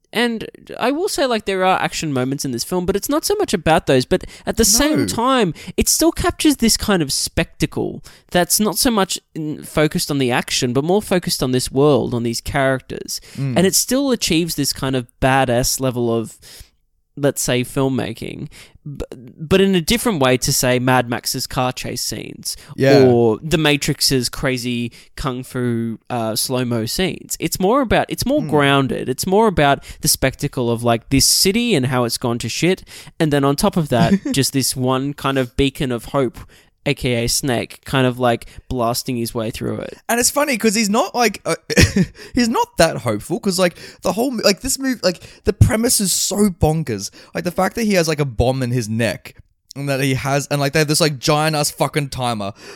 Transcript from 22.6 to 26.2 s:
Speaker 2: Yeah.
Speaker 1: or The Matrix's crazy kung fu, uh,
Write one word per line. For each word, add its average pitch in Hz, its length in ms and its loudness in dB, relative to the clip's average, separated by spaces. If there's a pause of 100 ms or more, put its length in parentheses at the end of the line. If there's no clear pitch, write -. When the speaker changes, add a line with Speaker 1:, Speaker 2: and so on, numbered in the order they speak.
Speaker 2:
Yeah. 135 300 6
Speaker 1:
or 120 380 6
The 165 160 0
Matrix's 143 720 0
crazy 120 600 -4 (220)
kung 131 280 -6
fu, 117 560 -4 (100)
uh, 110 280 -4